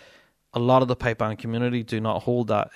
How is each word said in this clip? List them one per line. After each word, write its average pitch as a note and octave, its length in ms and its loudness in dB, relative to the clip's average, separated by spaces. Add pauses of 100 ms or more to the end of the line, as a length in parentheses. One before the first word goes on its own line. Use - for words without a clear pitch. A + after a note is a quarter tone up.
(540)
a B2+ 60 -2
lot B2+ 220 6
of B2+ 60 2
the B2 80 0
pipe A2+ 220 -2
band G#2+ 220 -2
community A#2+ 440 -2
do A2+ 160 -4
not G#2+ 240 -2
hold A#2+ 240 0
that G#2+ 280 0